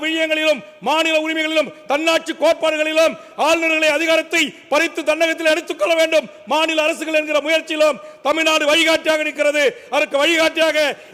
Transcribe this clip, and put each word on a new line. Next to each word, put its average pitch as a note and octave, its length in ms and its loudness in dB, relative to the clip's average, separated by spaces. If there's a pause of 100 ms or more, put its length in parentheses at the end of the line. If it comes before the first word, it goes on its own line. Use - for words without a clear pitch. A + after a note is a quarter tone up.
விடயங்களிலும் D#4 580 0 (260)
மாநில D#4+ 280 0 (100)
உரிமைகளிலும் D#4+ 460 -2 (200)
தன்னாட்சி D#4+ 500 0
கோட்பாடுகளிலும் D#4 760 0 (320)
ஆளுநர்களை D#4+ 500 2
அதிகாரத்தை D#4+ 460 0 (280)
பறித்து E4 380 0
தன்னகத்தில் D#4+ 440 0
எடுத்துக்கொள்ள E4 480 -2
வேண்டும் D#4+ 280 0 (240)
மாநில D#4+ 320 0
அரசுகள் D#4 360 -2
என்கிற D4+ 260 -2
முயற்சியிலும் D#4 520 0 (280)
தமிழ்நாடு D#4 440 0
வழிகாட்டியாக D#4+ 560 2
நிற்கிறது. D4 360 0 (320)
அதற்கு D4 260 0
வழிகாட்டியாக D#4+ 560 2 (360)